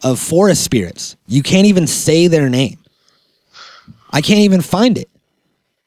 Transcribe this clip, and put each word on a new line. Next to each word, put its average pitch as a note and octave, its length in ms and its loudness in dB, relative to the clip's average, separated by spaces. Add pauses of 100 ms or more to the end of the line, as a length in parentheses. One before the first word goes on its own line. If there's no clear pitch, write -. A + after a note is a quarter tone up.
of C3 180 -2
forest F#3 420 0
spirits. - 540 -6 (100)
You C3+ 160 0
can't F#3+ 240 2
even F3+ 200 2
say E3 420 0
their D3+ 200 0
name. B2 300 -4 (1300)
I - 100 -2
can't G#3 200 2
even F#3+ 220 4
find G#3+ 360 0
it. - 100 -14 (800)